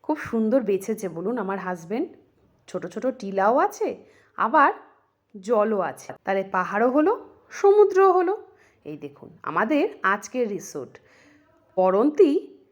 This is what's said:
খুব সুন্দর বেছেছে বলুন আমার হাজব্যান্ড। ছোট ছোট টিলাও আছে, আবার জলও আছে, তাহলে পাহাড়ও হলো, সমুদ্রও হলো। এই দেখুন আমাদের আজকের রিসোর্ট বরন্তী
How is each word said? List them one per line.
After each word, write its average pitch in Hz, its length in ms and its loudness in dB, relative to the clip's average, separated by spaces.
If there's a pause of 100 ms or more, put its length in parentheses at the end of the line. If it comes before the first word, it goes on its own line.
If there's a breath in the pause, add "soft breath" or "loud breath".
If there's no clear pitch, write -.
খুব 311 160 -4
সুন্দর 226 420 0
বেছেছে 208 480 -4
বলুন 180 300 -6
আমার 196 200 -6
হাজব্যান্ড। 185 500 -8 (580)
ছোট 175 200 -10
ছোট 208 200 -8
টিলাও 202 520 0
আছে, 381 460 -4 (320 soft breath)
আবার 285 360 2 (680)
জলও 208 400 0
আছে, - 320 -8 (120)
তাহলে 196 180 -2
পাহাড়ও 190 480 0
হলো, 302 220 2 (380)
সমুদ্রও 392 600 6
হলো। 370 360 0 (360 soft breath)
এই 151 120 -12
দেখুন 143 460 -18
আমাদের 226 600 0
আজকের 208 460 -2
রিসোর্ট 151 500 -10 (760 soft breath)
বরন্তী 277 720 4 (240)